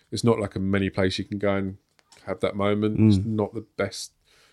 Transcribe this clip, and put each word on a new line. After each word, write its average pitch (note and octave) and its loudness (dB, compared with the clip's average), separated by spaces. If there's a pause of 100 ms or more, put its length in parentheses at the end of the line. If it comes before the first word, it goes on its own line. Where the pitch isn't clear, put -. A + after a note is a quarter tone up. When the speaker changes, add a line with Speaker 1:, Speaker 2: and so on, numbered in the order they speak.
(120)
Speaker 1:
it's A#2 -8
not A2+ 4
like G2+ -6
a G2 -4
many G2 0
place F#2+ -2
you G2 -4
can G2+ -8
go G2 0
and G2 -6 (500)
have F#2+ -8
that G2 -4
moment. G#2 0
It's G#2+ 8
Speaker 2:
Mm. G2+ -2
Speaker 1:
not G#2 -4
the G#2+ -10 (120)
best - -6 (400)